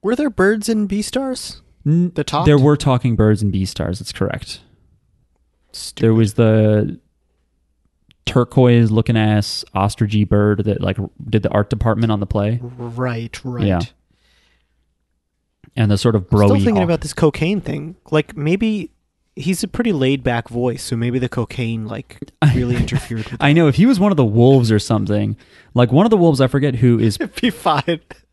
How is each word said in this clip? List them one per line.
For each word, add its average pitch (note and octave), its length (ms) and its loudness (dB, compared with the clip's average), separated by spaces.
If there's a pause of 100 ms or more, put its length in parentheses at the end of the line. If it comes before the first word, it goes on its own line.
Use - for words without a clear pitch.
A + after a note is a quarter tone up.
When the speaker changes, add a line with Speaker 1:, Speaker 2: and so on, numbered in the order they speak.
Speaker 1:
Were A3 140 -2
there D4 160 -2
birds G#3 380 0
in G#3+ 180 0
Beastars? B3+ 720 -6 (260)
Speaker 2:
N-, E3+ 300 2
Speaker 1:
The D3+ 80 -4
talk? D3+ 220 -2
Speaker 2:
there D3 120 6
were D3 200 4
talking B2 400 0
birds G#2+ 260 4
in G2+ 80 0
Beastars. F#2+ 480 -4
That's - 140 -14
correct. - 480 -6 (1120)
Speaker 1:
Stupid. - 280 -10
Speaker 2:
There A2+ 140 4
was A2 200 2
the G#2+ 640 2 (1300)
turquoise A#2+ 680 4
looking A2+ 260 0
ass G#2+ 460 0 (120)
ostrichy G#2 520 0
bird G#2 360 2
that, G2+ 180 -2
like, F#2+ 160 -4 (320)
did G#2+ 140 0
the - 60 -2
art G#2 200 0
department A2 420 0
on G#2 100 -2
the G2 40 -4
play. G#2+ 380 -2
Speaker 1:
Right, A#2+ 800 -8
right. A#2+ 240 -4
Speaker 2:
Yeah. F2+ 140 0 (1900)
And A2 140 2
the G2+ 80 2
sort A2+ 180 0
of F#2+ 120 -2
Speaker 1:
Still G#2 120 2
Speaker 2:
broy G2+ 160 4
Speaker 1:
thinking C#3+ 220 0
Speaker 2:
hawk. F#2 80 2
Speaker 1:
about E3 160 -2
this D3+ 120 -10
cocaine E3+ 480 -2
thing. D3 340 -10 (140)
Like, D#3 260 -2
maybe G3 560 -4 (440)
he's F3 280 -4
a G#3 40 -6
pretty A#3 260 -4
laid C3 300 0
back A#2+ 260 -4
voice, A#2+ 340 -4
so A#2+ 140 -6
maybe A#2+ 200 -2
the B2 120 -2
cocaine, A2+ 580 -6
like, A2 320 -14 (220)
Speaker 2:
<laughs> D3 120 4
Speaker 1:
really B2 220 0
interfered A#2 540 -4
with A#2+ 100 -12
Speaker 2:
I C#3+ 140 2
know, E3 140 4
if C3 80 2
he F#3 100 4
was A#3+ 140 2
one G3+ 120 2
of D#3+ 60 0
the C3+ 80 4
wolves A#2 460 4
or G#2+ 80 4
something, G#2 580 -2 (360)
like, B2 180 2
one D#3+ 140 4
of A#3 40 0
the G#3+ 80 4
wolves, E3 240 4
I C3 60 4
forget C#3 280 0
who A#2+ 240 4
is A2 160 2
Speaker 1:
<laughs> - 60 -14
It'd - 180 -8
be A#3 120 0
fine. D#3+ 500 -2 (320)